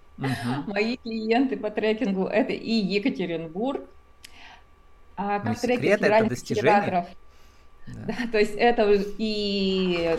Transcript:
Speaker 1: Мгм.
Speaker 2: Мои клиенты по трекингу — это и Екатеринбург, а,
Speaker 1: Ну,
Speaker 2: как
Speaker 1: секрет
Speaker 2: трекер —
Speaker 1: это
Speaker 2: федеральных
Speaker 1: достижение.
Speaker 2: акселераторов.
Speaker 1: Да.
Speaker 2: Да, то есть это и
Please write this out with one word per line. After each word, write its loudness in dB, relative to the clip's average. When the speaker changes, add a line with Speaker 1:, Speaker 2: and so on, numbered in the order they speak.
Speaker 1:
Мгм. -4
Speaker 2:
Мои -2
клиенты 0
по -4
трекингу — 0
это 2
и -6
Екатеринбург, -2
а, -2
Speaker 1:
Ну, -2
Speaker 2:
как -4
Speaker 1:
секрет 2
Speaker 2:
трекер — 2
Speaker 1:
это 6
Speaker 2:
федеральных 0
Speaker 1:
достижение. 2
Speaker 2:
акселераторов. -4
Speaker 1:
Да. -10
Speaker 2:
Да, -4
то 2
есть 2
это 4
и 0